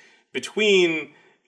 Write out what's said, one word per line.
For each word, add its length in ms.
between 800